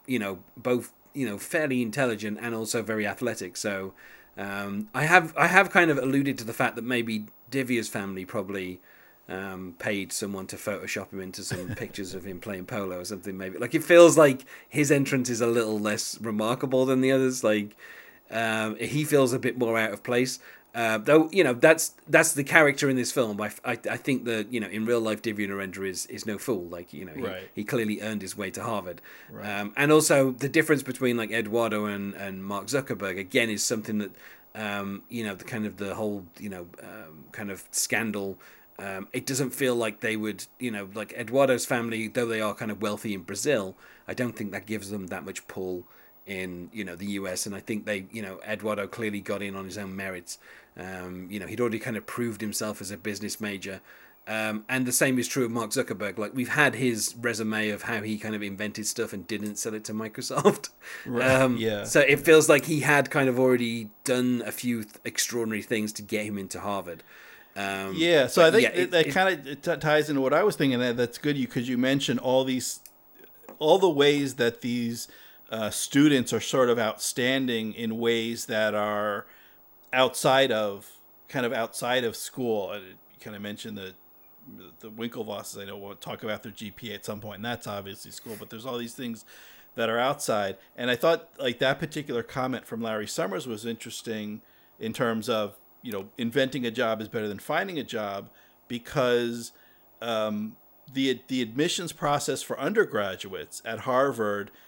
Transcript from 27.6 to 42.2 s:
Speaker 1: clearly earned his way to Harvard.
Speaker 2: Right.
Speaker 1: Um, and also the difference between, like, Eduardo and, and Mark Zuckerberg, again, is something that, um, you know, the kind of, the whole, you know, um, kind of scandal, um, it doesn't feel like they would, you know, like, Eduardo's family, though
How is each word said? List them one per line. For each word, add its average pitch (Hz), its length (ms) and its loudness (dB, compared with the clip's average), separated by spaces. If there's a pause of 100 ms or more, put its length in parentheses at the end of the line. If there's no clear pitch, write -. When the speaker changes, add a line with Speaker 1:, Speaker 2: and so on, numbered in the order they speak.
Speaker 1:
clearly 107 380 -2
earned 107 200 -6
his 92 160 -10
way 95 140 -6
to 98 100 -10
Harvard. 101 400 -6 (300)
Speaker 2:
Right. 107 180 -10
Speaker 1:
Um, 104 260 -6
and 143 160 4
also 151 380 8
the 139 180 -4
difference 151 360 4
between, 123 340 0
like, 107 140 -2
Eduardo 110 540 0
and, 101 280 -4
and 95 320 -10
Mark 98 220 -6
Zuckerberg, 104 500 -4
again, 113 320 0
is 104 140 -2
something 110 340 -2
that, 101 140 -4 (420)
um, 101 560 -6
you 120 140 -8
know, 101 100 -6
the 90 100 -12
kind 110 220 -6
of, 95 120 -8
the 98 180 -6
whole, 104 320 -6 (120)
you 101 100 -10
know, 90 180 -12 (160)
um, 80 480 -18
kind 104 180 -10
of 92 220 -10
scandal, 104 680 -2 (400)
um, 98 340 -10
it 127 140 -6
doesn't 135 240 -2
feel 127 240 2
like 113 280 -2
they 110 160 0
would, 107 280 -6 (140)
you 127 100 -4
know, 101 240 -6
like, 107 200 -8
Eduardo's 123 520 2
family, 113 440 -2
though 120 180 0